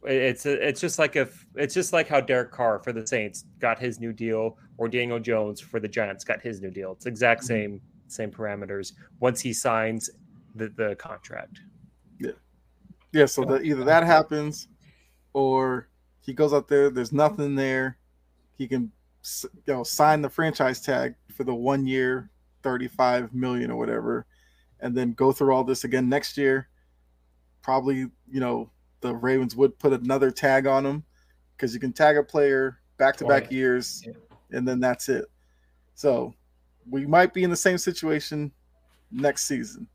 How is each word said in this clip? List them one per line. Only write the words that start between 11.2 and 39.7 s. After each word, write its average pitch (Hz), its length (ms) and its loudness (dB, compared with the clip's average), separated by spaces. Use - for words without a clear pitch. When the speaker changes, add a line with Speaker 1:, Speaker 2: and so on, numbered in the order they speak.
Speaker 2:
Yeah. - 120 -8
Yeah, 151 140 8
so - 160 -2
Speaker 3:
Yeah. 139 140 0
Speaker 2:
that 135 80 -2
either 139 200 0
that 160 180 6
happens 156 640 2
or 131 560 0
he 135 120 -12
goes 147 200 2
out 143 140 2
there, 143 220 4
there's 123 240 -4
nothing 143 420 2
there. 131 420 -2
He 135 120 -8
can 120 240 -4
s-, - 220 -12
you 143 60 -2
know, 123 100 -4
sign 151 400 4
the 135 60 -2
franchise 147 520 0
tag 127 320 -2
for 135 80 -6
the 123 120 -2
one 135 300 0
year, 131 440 -2
thirty-five 123 680 0
million 123 380 -2
or 117 60 -6
whatever, 117 480 -4
and 123 160 -4
then 120 160 0
go 135 180 4
through 135 240 4
all 127 80 2
this 127 220 -2
again 127 240 0
next - 280 -2
year. 135 300 0
Probably, 131 340 0
you 135 120 -6
know, 117 280 -4
the 123 160 -4
Ravens 127 400 0
would 135 240 4
put 139 140 4
another 131 380 2
tag 135 360 2
on 135 180 2
him 147 180 -4
'cause 117 160 -4
you 120 60 -8
can 127 140 -4
tag 151 240 6
a 147 60 2
player 135 560 2
back-to-back 135 460 2
Speaker 3:
Twice. 131 100 -8
Speaker 2:
years, 127 520 0
Speaker 3:
Yeah. 117 80 -14
Speaker 2:
and 127 160 -2
then 127 140 0
that's 123 260 0
it. - 180 0
So 123 380 0
we 139 160 -4
might 175 280 6
be 185 100 0
in 180 60 2
the 175 60 0
same 180 220 2
situation 156 760 -4
next 135 340 0
season. 123 500 -6